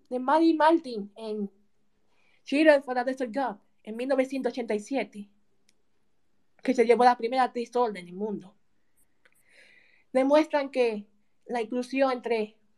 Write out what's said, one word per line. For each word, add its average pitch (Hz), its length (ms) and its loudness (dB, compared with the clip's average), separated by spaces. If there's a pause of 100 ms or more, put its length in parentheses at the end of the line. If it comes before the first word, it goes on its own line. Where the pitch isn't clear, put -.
de 247 100 -6
Maddie 311 360 2
Martin 294 640 2
en 214 340 -8 (920)
Children 285 380 4
for 262 120 -6
the 247 100 -2
Desert 262 300 -6
God 240 220 -4 (260)
en 214 140 -12
mil 254 120 -6
novecientos 262 440 -2
ochenta 233 220 -6
y 208 60 -4
siete, 214 480 -8 (1300)
que 262 100 0
se 240 140 2
llevó 233 180 6
la 247 140 6
primera 247 240 -2
actriz 240 280 -4
sorda 226 300 -2
en 175 80 -18
el 175 60 -18
mundo. 196 400 -10 (1600)
Demuestran 285 600 2
que 226 360 -2 (380)
la 240 160 -6
inclusión 247 500 -2
entre 226 460 -4 (220)